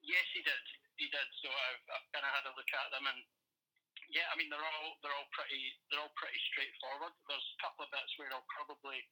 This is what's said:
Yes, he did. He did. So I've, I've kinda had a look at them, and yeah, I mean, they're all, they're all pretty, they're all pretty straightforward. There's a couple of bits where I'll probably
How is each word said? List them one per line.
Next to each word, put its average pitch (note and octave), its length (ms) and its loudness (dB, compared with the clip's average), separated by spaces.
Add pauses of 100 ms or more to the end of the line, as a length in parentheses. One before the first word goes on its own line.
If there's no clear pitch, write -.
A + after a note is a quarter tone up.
Yes, F3+ 320 6
he F3+ 80 0
did. C#3 220 4 (340)
He D3+ 100 0
did. C#3 200 0 (140)
So C#3 60 -4
I've, B2+ 440 0
I've - 200 -2
kinda C#3 180 2
had C#3 180 4
a C3 80 -6
look C3 160 0
at C#3 200 2
them, C3+ 160 0
and B2+ 120 2 (880)
yeah, D#3 220 4
I - 40 4
mean, D#3 140 0
they're D3 140 0
all, D#3 380 -2
they're C#3+ 120 0
all C#3+ 180 -4
pretty, C3+ 440 -2 (140)
they're D3 120 2
all D3+ 160 -4
pretty - 220 -2 (100)
straightforward. C3+ 640 -2 (160)
There's C3+ 260 0
a - 60 -20
couple D3+ 240 -2
of C#3+ 80 -14
bits C#3 240 0
where C#3+ 160 -6
I'll C3 160 -4
probably C#3+ 480 -6 (140)